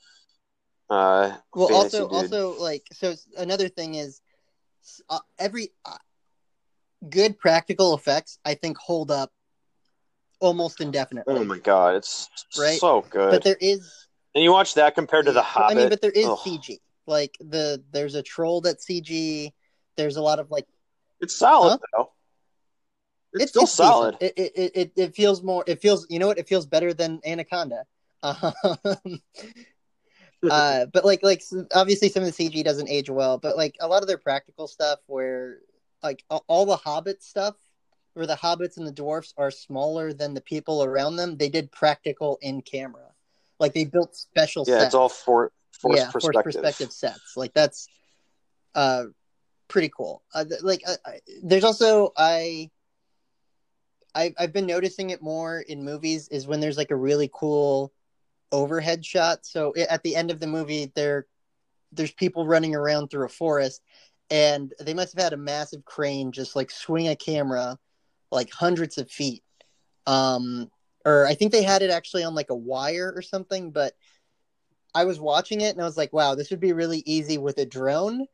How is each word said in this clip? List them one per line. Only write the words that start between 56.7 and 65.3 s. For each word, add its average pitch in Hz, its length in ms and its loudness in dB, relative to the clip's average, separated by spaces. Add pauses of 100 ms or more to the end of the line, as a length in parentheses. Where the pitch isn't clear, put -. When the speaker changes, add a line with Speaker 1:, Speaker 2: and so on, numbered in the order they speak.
Speaker 2:
like, 147 120 -4
a 147 60 -2
really 139 380 0
cool 143 580 0 (600)
overhead 156 520 -2
shot. 170 400 0
So 151 320 -4
i-, 165 40 0
at 165 220 -2
the 165 140 -4
end 165 140 -2
of 160 100 -8
the 160 60 -8
movie, 151 480 -6
there, 143 320 -2 (640)
there's 156 200 -6
people 175 340 -4
running 160 280 2
around 147 340 -2
through 135 180 -6
a - 20 -6
forest, 143 540 -2 (480)
and 147 500 2
they 156 140 -8
must 175 200 -6
have 180 80 -2
had 165 120 -2